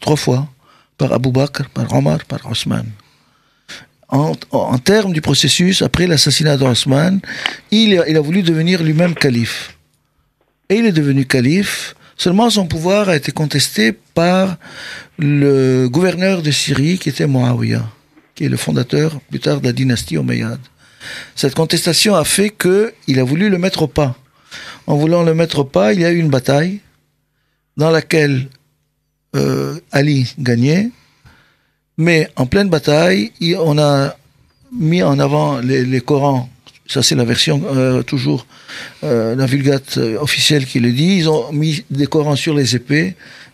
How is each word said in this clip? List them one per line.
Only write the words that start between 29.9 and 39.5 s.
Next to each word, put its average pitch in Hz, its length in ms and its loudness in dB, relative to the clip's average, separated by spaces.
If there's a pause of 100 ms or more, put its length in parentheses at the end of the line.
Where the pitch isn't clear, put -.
Ali 139 460 0
gagnait, 143 540 2 (1080)
mais 160 380 2
en 131 100 0
pleine 196 240 0
bataille, 175 720 2
il, 170 180 0
on 151 220 2
a 143 360 2 (560)
mis 180 300 0
en 143 180 2
avant 143 400 0
les, 127 240 0
les 127 180 -2
Corans 135 480 0 (440)
ça, 135 80 0
c'est 160 140 2
la 123 80 2
version, 131 360 0 (160)
euh, 127 280 0
toujours, 135 420 -4 (580)
euh, 117 320 0
la 135 120 0
Vulgate, 135 500 0